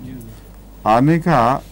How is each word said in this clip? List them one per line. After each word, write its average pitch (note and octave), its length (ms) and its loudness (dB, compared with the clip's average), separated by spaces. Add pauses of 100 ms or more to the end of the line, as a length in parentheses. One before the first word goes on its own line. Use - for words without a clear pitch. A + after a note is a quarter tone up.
(840)
आर्निका C#3 880 2